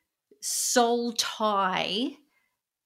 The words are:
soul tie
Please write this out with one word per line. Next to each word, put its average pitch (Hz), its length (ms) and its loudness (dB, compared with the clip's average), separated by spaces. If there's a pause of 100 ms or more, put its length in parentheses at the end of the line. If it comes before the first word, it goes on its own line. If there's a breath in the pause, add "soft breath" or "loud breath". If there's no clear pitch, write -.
(400 loud breath)
soul 240 760 0
tie 196 1000 0 (720)